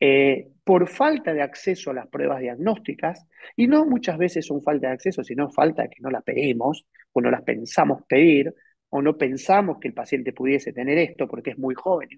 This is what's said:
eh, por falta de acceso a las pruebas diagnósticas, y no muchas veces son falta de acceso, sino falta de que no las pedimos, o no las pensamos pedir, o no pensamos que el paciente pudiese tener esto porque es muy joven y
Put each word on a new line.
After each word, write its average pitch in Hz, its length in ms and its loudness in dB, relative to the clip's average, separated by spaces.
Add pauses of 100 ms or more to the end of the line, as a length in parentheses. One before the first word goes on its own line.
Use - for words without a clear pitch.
eh, 139 500 4 (120)
por 180 240 4
falta 277 460 0
de 151 100 0
acceso 160 480 -4
a 131 40 -6
las 120 120 -10
pruebas 143 340 -4
diagnósticas, 160 840 -4 (300)
y 240 100 2
no 302 200 4
muchas 220 320 -2
veces 175 280 -2
son 147 160 -4
falta 143 260 0
de 127 60 -2
acceso, 143 300 -4
sino 139 260 -4
falta 156 320 0
de - 60 -4
que - 140 -20
no 131 80 -6
las 127 120 -6
pedimos, 131 640 -2 (260)
o 127 80 0
no 123 100 2
las 120 120 0
pensamos 127 640 0
pedir, 147 480 4 (360)
o 139 120 -4
no 151 160 0
pensamos 156 640 0
que - 80 -8
el 120 60 -10
paciente 127 380 -4
pudiese 135 400 -2
tener 139 260 -2
esto 151 280 -2
porque 117 240 -8
es 117 80 -14
muy 131 160 -4
joven 180 380 -4
y - 60 -20